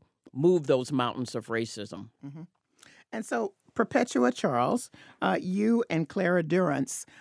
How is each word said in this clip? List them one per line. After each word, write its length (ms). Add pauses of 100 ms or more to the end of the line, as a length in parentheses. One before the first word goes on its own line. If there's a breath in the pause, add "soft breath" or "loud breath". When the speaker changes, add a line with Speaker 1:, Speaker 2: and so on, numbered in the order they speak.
(320)
Speaker 1:
move 340
those 240
mountains 440
of 120
racism. 640 (160)
Speaker 2:
Mm-hmm. 180 (720 soft breath)
And 140
so, 260 (220)
Perpetua 580
Charles, 580 (300 loud breath)
uh, 200
you 480
and 200
Clara 340
Durrance, 640 (140 loud breath)